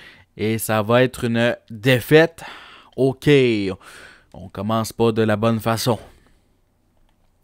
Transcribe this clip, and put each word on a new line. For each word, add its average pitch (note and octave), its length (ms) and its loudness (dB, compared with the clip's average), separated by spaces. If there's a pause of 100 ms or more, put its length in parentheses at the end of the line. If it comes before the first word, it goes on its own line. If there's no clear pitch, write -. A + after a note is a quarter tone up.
(360)
Et A2 220 -4
ça A2 240 -2
va A#2+ 220 2
être - 180 -6
une A#2 320 0 (160)
défaite. C3 720 2 (540)
Ok, C3 340 0 (1040)
on F2+ 140 -18
commence A2 440 -4
pas A2+ 200 0
de A2 100 0
la G#2+ 140 2
bonne A2+ 240 -2
façon. A2+ 400 -2 (1400)